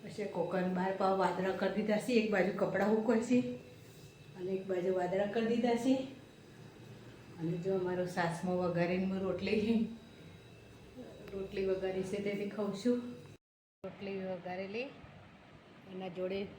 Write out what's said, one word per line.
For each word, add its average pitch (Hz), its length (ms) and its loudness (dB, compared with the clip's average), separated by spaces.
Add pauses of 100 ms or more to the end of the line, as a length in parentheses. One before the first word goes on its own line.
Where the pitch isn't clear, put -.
પછી 202 220 -6
કોકન 185 480 0
બહાર 185 240 0
પાવ 190 200 4
વાદળા 185 400 2
કરી 190 160 0
દીધા 208 240 2
છે, 247 160 0
એક 214 180 6
બાજુ 190 200 4
કપડાં 196 440 2
સૂકવે 226 240 4
છે 247 200 6 (960)
અને 185 140 -4
એક 190 160 -2
બાજુ 185 260 2
વાદળા 185 320 2
કરી 220 200 0
દીધા 240 300 4
છે. 254 200 4 (1400)
અને 165 120 0
જો 185 240 0
અમારો 180 300 0
સાસમાં 180 520 0
વઘારીને 180 480 2
હું 190 140 0
રોટલી, 208 680 2 (1500)
રોટલી 190 320 -4
વઘારી 190 380 0
છે, 202 200 -2
તેથી 202 260 -2
ખાઉં 202 260 -2
છું. 247 220 2 (880)
રોટલી 196 340 -8
વઘારેલી, 190 680 -6 (1040)
એના 185 160 -8
જોડે 185 400 -4 (120)